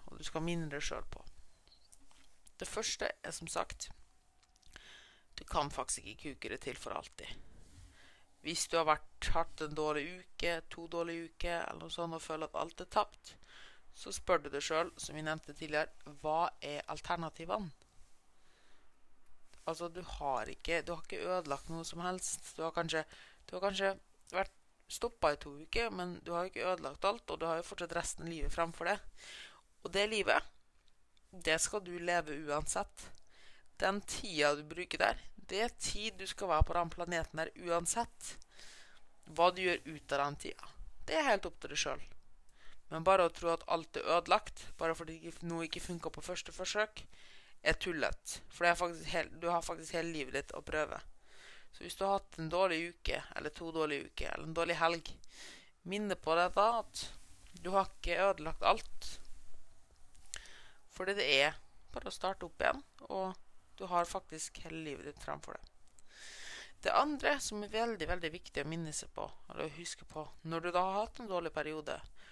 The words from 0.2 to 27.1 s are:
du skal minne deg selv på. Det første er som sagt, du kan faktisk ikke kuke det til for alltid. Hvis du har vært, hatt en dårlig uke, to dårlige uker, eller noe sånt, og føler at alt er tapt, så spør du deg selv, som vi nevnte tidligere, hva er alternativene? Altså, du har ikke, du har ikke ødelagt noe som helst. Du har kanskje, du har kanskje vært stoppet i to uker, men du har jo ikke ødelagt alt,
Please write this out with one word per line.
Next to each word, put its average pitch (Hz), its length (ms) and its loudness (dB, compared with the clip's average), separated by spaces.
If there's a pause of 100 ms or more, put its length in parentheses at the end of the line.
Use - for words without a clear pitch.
du - 60 -10
skal 160 180 0
minne 170 260 2
deg 143 140 -2
selv - 260 -2
på. - 140 -10 (1300)
Det - 100 -4
første - 420 0
er - 240 -8
som 165 160 -8
sagt, - 380 -2 (1500)
du - 120 -10
kan 147 240 2
faktisk - 340 -2
ikke 117 300 -8
kuke - 180 -6
det 131 140 -8
til 123 120 -6
for - 160 -4
alltid. - 540 -8 (960)
Hvis - 260 0
du 165 80 6
har 160 80 4
vært, - 480 4
hatt - 300 2
en 151 100 -4
dårlig 151 300 2 (160)
uke, - 320 0 (180)
to 165 200 -10
dårlige 170 360 -2
uker, 170 380 0
eller - 180 -6
noe 165 80 -10
sånt, 165 240 -2
og 160 80 -6
føler 156 240 -2
at - 140 -2
alt 170 220 -4
er - 120 -16
tapt, - 380 0 (680)
så - 160 -8
spør 160 300 4
du 143 80 -6
deg 143 100 0
selv, 160 380 4
som 147 160 -6
vi 156 80 -2
nevnte 156 320 -4
tidligere, 151 680 -2
hva 156 240 6 (160)
er 147 240 -4
alternativene? 170 840 -2 (2000)
Altså, 170 220 -2
du 170 80 -10 (160)
har 131 340 0
ikke, - 320 0
du 170 140 -4
har 165 80 -6
ikke - 160 -6 (160)
ødelagt 143 340 -2
noe 165 160 -4
som 165 160 -6
helst. - 560 -4
Du 160 60 -2
har 165 100 0
kanskje, 160 300 2 (420)
du - 80 -16
har 185 140 -4
kanskje 196 240 4 (400)
vært 185 240 0 (340)
stoppet - 460 4
i - 80 -8
to 147 160 -10
uker, 226 340 0
men 180 220 -2 (100)
du 170 80 -4
har 175 140 2
jo 190 60 -10
ikke 180 180 2
ødelagt 156 340 0
alt, 220 240 4